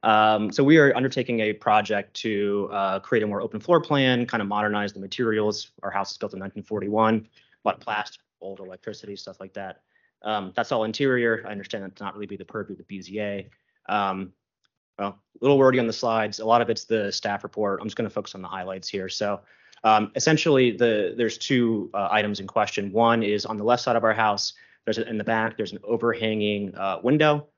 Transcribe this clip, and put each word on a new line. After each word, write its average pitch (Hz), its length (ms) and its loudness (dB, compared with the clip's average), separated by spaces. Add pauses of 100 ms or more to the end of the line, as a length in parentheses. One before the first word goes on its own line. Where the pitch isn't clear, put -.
Um, 107 480 4
so 120 100 0
we 147 140 8
are 143 180 6
undertaking 123 460 -2
a 107 140 0
project 104 580 0 (100)
to, 101 480 -2
uh, 98 300 -2
create 113 220 0
a 107 40 -2
more 101 140 -4
open 113 180 -6
floor 170 220 4
plan, 131 460 2
kind 117 160 -2
of 101 40 -4
modernize 104 460 -2
the 101 80 -14
materials. 107 720 -2 (120)
Our 98 80 -6
house 98 220 -4
is - 60 -14
built 101 160 -8
in 95 60 -10
nineteen 98 220 -12
forty-one, 107 520 2
a - 540 -6
lot 95 80 -2
of - 40 -20
plastic, 107 400 -8 (220)
old 98 180 -12
electricity, 101 560 -14
stuff - 240 -16
like 95 140 -18
that. 95 260 -12 (400)
Um, 104 340 -4
that's 117 180 -2
all 113 120 0
interior. 117 640 0
I - 20 -10
understand 101 340 -10
that 95 120 -16
to 101 80 -16
not 98 100 -8
really 104 120 -12
be 98 100 -12
the 92 80 -14
purview 104 300 -10
of 87 40 -20
the - 60 -20
B 98 160 -14
Z 92 180 -12
A. 101 300 -6 (400)
Um, 98 460 -2 (640)
well, 117 200 -6 (220)
a 117 40 -8
little 139 140 6
wordy 131 200 6
on 120 80 2
the 113 60 -2
slides. 110 460 -2
A 110 60 -10
lot 117 160 6
of 117 80 0
it's 110 160 -2
the 104 260 -2
staff 101 320 -4
report. 101 380 -4
I'm - 60 -8
just 104 100 -8
gonna 110 140 -4
focus - 240 -8
on 95 80 -14
the 92 60 -10
highlights 95 400 -8
here. 95 200 -6
So, 101 320 -4 (440)
um, 110 300 6
essentially, 139 560 4
the, 104 460 2
there's 113 220 0
two, 113 560 2
uh, 98 160 -2
items 104 300 2
in 95 60 -10
question. 101 460 -2
One 117 300 4
is 104 240 -2
on 107 100 -6
the 104 80 -6
left 120 180 2
side 120 140 2
of 113 80 0
our 110 100 4
house, 107 380 0 (320)
there's 110 140 -2
a, 110 100 -4
in 113 80 -6
the 107 80 -4
back, 113 320 -2
there's 98 160 -6
an 104 100 -14
overhanging, 107 920 -2
uh, 95 280 -4
window. 147 560 2